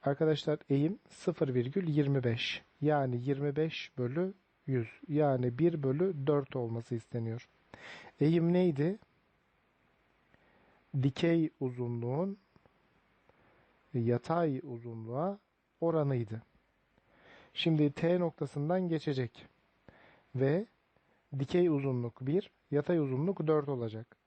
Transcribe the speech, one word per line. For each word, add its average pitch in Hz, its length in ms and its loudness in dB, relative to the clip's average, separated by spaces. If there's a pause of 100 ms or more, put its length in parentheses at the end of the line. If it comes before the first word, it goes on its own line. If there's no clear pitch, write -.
Arkadaşlar 151 560 0 (120)
eğim 147 280 2 (100)
sıfır 151 460 -2
virgül 135 340 0
yirmi 139 360 2
beş, - 380 -2 (180)
yani 139 420 0
yirmi 139 340 -2
beş 156 420 -4
bölü 151 360 -2 (320)
yüz, 123 220 0 (200)
yani 131 500 2
bir 165 240 2
bölü 143 440 0
dört 143 300 0
olması 117 380 -4
isteniyor. 113 540 -6 (720)
Eğim 165 320 4
neydi? 180 460 2 (2000)
Dikey 160 480 2 (100)
uzunluğun 123 800 -4 (1600)
yatay 131 720 0
uzunluğa 120 760 -8 (420)
oranıydı. 135 600 0 (1120)
Şimdi 151 380 2
T 175 280 0
noktasından 165 680 -2
geçecek 143 580 -4 (880)
ve 143 320 2 (720)
dikey 175 300 2
uzunluk 131 580 0
bir, 165 240 0 (200)
yatay 147 280 2
uzunluk 156 480 0
dört 151 220 2
olacak. 117 480 -6 (100)